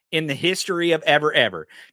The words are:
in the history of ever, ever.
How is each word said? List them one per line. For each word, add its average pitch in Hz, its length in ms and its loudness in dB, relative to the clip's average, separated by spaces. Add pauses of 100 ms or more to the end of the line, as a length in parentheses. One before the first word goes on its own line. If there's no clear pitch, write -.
(120)
in 160 160 -2
the 143 60 -2
history 170 580 -2
of 160 120 0
ever, 151 300 2
ever. 101 340 0 (260)